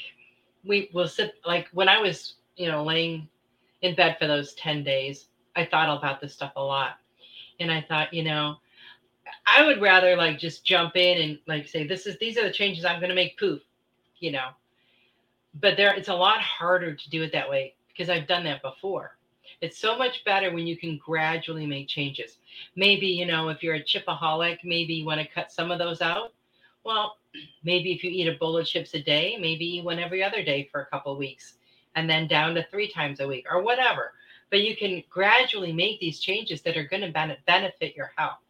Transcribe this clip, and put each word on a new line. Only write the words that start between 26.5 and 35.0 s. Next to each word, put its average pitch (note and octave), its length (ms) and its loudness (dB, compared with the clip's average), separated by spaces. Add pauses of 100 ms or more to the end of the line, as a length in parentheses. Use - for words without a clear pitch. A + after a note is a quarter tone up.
Well, G#3+ 340 -2 (460)
maybe F3 280 2
if F3 120 -6
you F3+ 60 -4
eat F3 180 0
a D3 100 -2
bowl E3 180 0
of E3 100 0
chips E3 280 -4
a D3 80 -4
day, D#3+ 340 0
maybe E3+ 440 -4
one E3+ 180 -4
every F3 240 -4
other G#3 200 -2
day C#3+ 280 -2
for C#3+ 120 -6
a - 40 -14
couple C#3 260 -8
of C#3 60 -8
weeks, - 360 -12 (420)
and E3 120 0
then D#3+ 200 2
down D#3+ 260 2
to E3 100 0
three G3+ 240 -4
times C#3+ 320 -6
a C#3 60 -4
week C3 240 -6
or F3+ 120 2
whatever. A#3 500 0 (380)
But G3+ 120 4
you G#3+ 140 -2
can F#3 340 -4